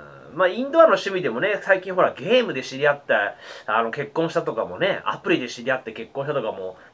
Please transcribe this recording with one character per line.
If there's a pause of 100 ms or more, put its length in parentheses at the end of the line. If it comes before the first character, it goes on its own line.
(340)
ま
あ、
イ
ン
ド
ア
の
趣
味
で
も
ね、
最
近
ほ
ら、
ゲ
ー
ム
で
知
り
合
っ
た、 (320)
あ
の、
結
婚
し
た
と
か
も
ね、
ア
プ
リ
で
知
り
合
っ
て
結
婚
し
た
と
か
も、 (180)